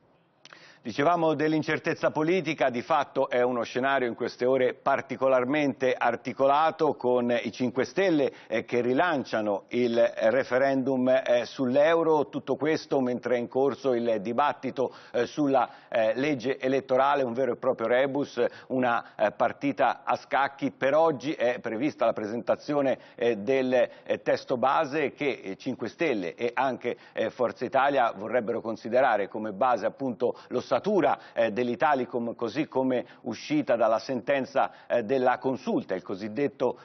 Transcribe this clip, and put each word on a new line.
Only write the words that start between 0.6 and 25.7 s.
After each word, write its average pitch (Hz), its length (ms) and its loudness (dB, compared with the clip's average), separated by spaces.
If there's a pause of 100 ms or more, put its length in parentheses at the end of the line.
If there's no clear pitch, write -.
Dicevamo 160 480 2
dell'incertezza 156 760 0
politica, 156 580 0
di 120 100 -4
fatto 139 480 -2
è 123 140 2
uno 123 220 0
scenario 127 420 0
in 113 80 -4
queste 120 300 -4
ore 127 280 4
particolarmente 131 1200 0
articolato, 139 1000 2
con 123 480 0
i 113 80 -4
Cinque 123 340 -2
Stelle, 160 480 2 (140)
eh, 113 180 -2
che 120 180 0
rilanciano 120 880 0
il 120 280 0
referendum, 131 1080 2
eh, 123 360 2
sull'euro. 147 840 2
Tutto 139 260 -4
questo 143 460 0
mentre 123 340 0
è 123 40 2
in 117 100 -4
corso 131 460 0
il 117 260 0
dibattito, 127 760 -2 (160)
eh, 120 160 0
sulla, 135 420 0 (200)
eh, 127 260 2
legge 131 460 -2
elettorale, 135 640 2
un 117 80 -4
vero 123 220 -2
e - 20 -16
proprio 117 320 -2
rebus, 131 520 0 (280)
una, 123 480 -2
eh, 104 160 0
partita 127 720 0
a 123 100 0
scacchi. 135 560 -2
Per 135 240 0
oggi 156 380 2
è 120 260 0
prevista 110 460 -4
la 113 80 2
presentazione, 120 840 -2 (200)
eh, 117 220 0
del, 127 340 0 (320)
eh, 101 180 -2
testo 135 340 -2
base 139 580 0
che, 131 280 -4
eh, 95 140 -8
Cinque 117 320 -6